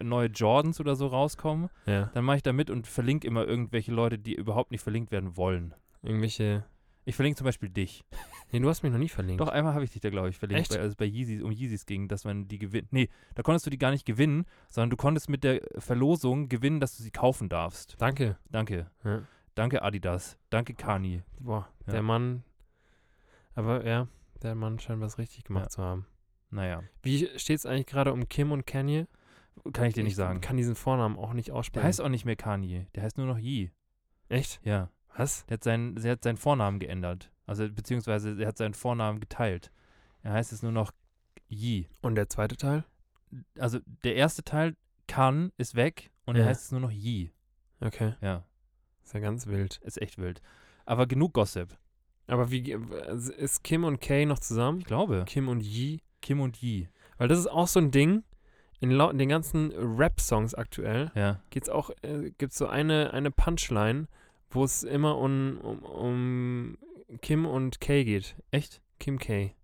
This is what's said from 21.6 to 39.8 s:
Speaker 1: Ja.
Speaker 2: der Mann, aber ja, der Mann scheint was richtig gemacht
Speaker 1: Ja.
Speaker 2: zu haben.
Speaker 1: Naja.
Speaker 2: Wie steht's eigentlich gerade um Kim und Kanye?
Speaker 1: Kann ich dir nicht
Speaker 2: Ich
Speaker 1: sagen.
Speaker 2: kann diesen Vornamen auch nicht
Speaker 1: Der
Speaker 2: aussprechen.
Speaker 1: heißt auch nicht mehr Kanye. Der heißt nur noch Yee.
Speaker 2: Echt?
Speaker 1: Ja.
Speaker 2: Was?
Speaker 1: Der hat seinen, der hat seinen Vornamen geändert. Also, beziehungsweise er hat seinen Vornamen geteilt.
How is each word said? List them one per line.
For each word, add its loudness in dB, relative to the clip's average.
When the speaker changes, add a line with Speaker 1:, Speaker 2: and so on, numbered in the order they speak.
Speaker 1:
Ja. -4
Speaker 2:
der 0
Mann, 0
aber 0
ja, 0
der -4
Mann -4
scheint -6
was -6
richtig -10
gemacht -2
Speaker 1:
Ja. -10
Speaker 2:
zu -6
haben. -4
Speaker 1:
Naja. -4
Speaker 2:
Wie 2
steht's -2
eigentlich -2
gerade 2
um -2
Kim 0
und -2
Kanye? 0
Speaker 1:
Kann 2
ich 2
dir 0
nicht 2
Speaker 2:
Ich -4
Speaker 1:
sagen. 0
Speaker 2:
kann -2
diesen 2
Vornamen 0
auch -6
nicht -4
Speaker 1:
Der -6
Speaker 2:
aussprechen. -2
Speaker 1:
heißt 4
auch -2
nicht -2
mehr 0
Kanye. -4
Der -6
heißt -6
nur -2
noch -2
Yee. -2
Speaker 2:
Echt? -2
Speaker 1:
Ja. 0
Speaker 2:
Was? -2
Speaker 1:
Der -4
hat -10
seinen, 0
der 0
hat -2
seinen 0
Vornamen 2
geändert. -6
Also, -2
beziehungsweise -2
er 0
hat -6
seinen -2
Vornamen -2
geteilt. -4